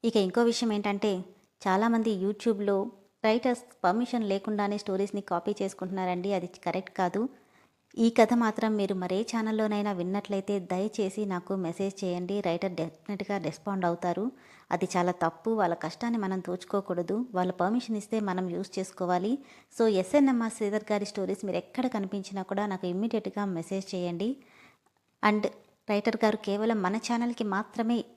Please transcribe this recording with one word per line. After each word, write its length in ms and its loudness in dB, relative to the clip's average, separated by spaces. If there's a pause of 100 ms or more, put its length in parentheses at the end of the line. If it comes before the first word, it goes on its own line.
ఇక 80 2 (100)
ఇంకో 220 2
విషయం 280 2
ఏంటంటే, 340 2 (540)
చాలామంది 460 4 (140)
YouTube-లో 520 2 (500)
రైటర్స్ 360 2 (220)
పర్మిషన్ 480 2
లేకుండానే 500 -2
స్టోరీస్‌ని 480 -2
కాపీ 300 -2
చేసుకుంటున్నారండి. 760 -2
అది 120 -4 (180)
కరెక్ట్ 320 -4
కాదు. 240 0 (840)
ఈ 120 6
కథ 160 8 (100)
మాత్రం 260 0 (100)
మీరు 220 0
మరే 160 -2 (140)
ఛానల్లోనైనా 680 0
విన్నట్లయితే 580 -2 (140)
దయచేసి 600 -2
నాకు 240 -4 (100)
మెసేజ్ 360 -4
చేయండి. 340 -2 (120)
రైటర్ 320 -2
డెఫినెట్‌గా 580 -6 (100)
రెస్పాండ్ 420 -2
అవుతారు. 340 -2 (520)
అది 180 0
చాలా 200 4 (100)
తప్పు. 260 -2 (120)
వాళ్ళ 140 2 (100)
కష్టాన్ని 400 -2
మనం 140 -2 (100)
దోచుకోకూడదు. 680 -2 (200)
వాళ్ళ 120 2 (120)
పర్మిషన్ 400 0
ఇస్తే 180 -2 (100)
మనం 160 -2 (100)
యూజ్ 220 -6
చేసుకోవాలి. 540 0 (460)
So, 40 4 (220)
ఎస్ఎన్ఎంఆర్ 540 4
శ్రీధర్ 340 -2
గారి 220 0
స్టోరీస్ 340 -2
మీరు 160 0
ఎక్కడ 200 -2 (140)
కనిపించినా 540 -4
కూడా 220 0
నాకు 200 -4
ఇమ్మీడియట్‌గా 500 -2 (140)
మెసేజ్ 360 -4
చేయండి. 360 -2 (1000)
And 140 2 (460)
రైటర్ 320 2
గారు 240 4
కేవలం 380 0
మన 120 0 (100)
ఛానల్కి 460 -2
మాత్రమే 440 0 (200)